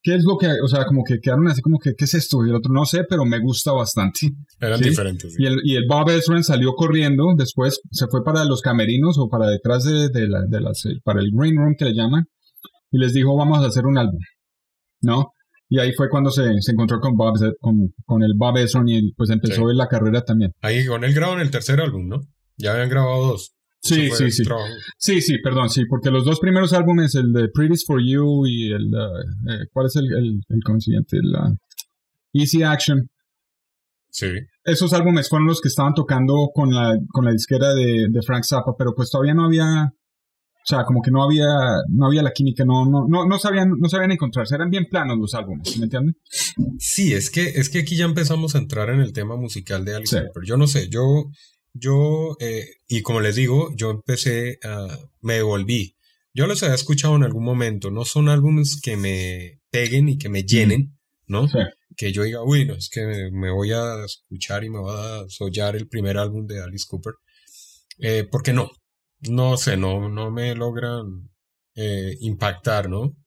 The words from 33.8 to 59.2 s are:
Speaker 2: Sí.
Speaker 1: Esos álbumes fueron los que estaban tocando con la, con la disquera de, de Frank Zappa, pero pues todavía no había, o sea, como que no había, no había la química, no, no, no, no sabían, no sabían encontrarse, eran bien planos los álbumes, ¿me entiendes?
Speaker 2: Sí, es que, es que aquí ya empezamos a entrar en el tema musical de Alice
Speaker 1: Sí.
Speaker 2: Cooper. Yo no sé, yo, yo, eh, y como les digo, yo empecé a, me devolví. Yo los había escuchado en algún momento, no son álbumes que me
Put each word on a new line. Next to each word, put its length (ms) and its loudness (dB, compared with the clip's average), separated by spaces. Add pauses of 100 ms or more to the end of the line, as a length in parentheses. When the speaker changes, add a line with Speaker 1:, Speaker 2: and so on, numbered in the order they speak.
Speaker 2:
Sí. 180 -6 (360)
Speaker 1:
Esos 300 2
álbumes 340 2
fueron 200 2
los 120 2
que 80 -2
estaban 260 2
tocando 600 0
con 200 2
la, 220 2 (160)
con 140 0
la 60 2
disquera 420 0
de, 360 2
de 160 0
Frank 200 -2
Zappa, 320 -2
pero 180 -2
pues 140 -2
todavía 240 2
no 120 4
había, 400 2
o 800 -12
sea, 200 0
como 160 2
que 100 0
no 120 4
había, 240 2 (420)
no 160 2
había 160 4
la 100 0
química, 320 0
no, 220 4
no, 220 2
no, 180 2
no 140 2
sabían, 300 2 (100)
no 100 2
sabían 220 0
encontrarse, 440 -2
eran 140 -2
bien 200 0
planos 280 -2
los 160 -4
álbumes, 440 -8
¿me 80 -2
entiendes? 300 -2 (600)
Speaker 2:
Sí, 360 0
es 180 -2
que, 120 -2
es 260 -2
que 100 -2
aquí 160 -4
ya 100 0
empezamos 500 -2
a 40 4
entrar 320 -4
en 80 2
el 140 0
tema 220 -6
musical 480 -6
de 120 -6
Alice 200 -4
Speaker 1:
Sí. 80 -2
Speaker 2:
Cooper. 220 -12
Yo 120 0
no 100 6
sé, 220 -2
yo, 360 0 (480)
yo, 640 0
eh, 260 -8 (220)
y 140 -2
como 180 -2
les 160 0
digo, 400 2
yo 140 -4
empecé 760 -4
a, 320 -10 (260)
me 140 -2
devolví. 600 -2 (400)
Yo 100 2
los 160 -2
había 140 0
escuchado 400 0
en 80 4
algún 200 -2
momento, 460 -2
no 160 -6
son 240 2
álbumes 520 2
que 140 -4
me 640 -6 (120)